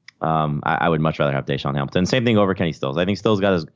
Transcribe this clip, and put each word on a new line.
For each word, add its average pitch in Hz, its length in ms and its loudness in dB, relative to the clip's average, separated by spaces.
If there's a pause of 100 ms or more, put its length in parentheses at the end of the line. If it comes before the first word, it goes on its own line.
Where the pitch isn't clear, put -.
(200)
um, 78 440 0
I, 80 180 0
I 85 60 2
would 80 120 2
much 78 180 0
rather 71 140 0
have 67 140 -4
Deshaun 71 280 -4
Hamilton. 73 320 0
Same 120 180 0
thing 113 140 4
over 95 160 2
Kenny 87 180 -2
Stills. 69 240 -6
I 87 80 0
think 95 140 -2
Stills 107 220 2
got 98 140 2
his, 80 220 -2